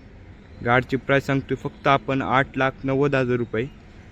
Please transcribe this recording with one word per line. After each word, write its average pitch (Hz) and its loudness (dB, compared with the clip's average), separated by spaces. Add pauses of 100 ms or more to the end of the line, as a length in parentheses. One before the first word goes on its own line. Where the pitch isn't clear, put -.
(640)
गाडीची 123 2
प्राईस 139 0
सांगतोय 135 -2
फक्त - -6
आपण 135 2
आठ 131 0
लाख 135 -2
नव्वद 139 0
हजार 127 0
रुपये 117 -4 (480)